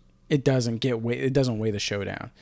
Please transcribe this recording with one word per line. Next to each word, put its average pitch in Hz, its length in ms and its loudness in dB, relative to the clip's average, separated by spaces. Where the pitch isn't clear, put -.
it 143 140 2
doesn't 120 340 2
get 120 260 -2
weigh-, 120 160 -2
it 135 140 0
doesn't 127 260 2
weigh 110 100 0
the 101 80 0
show 101 260 -2
down. - 280 -6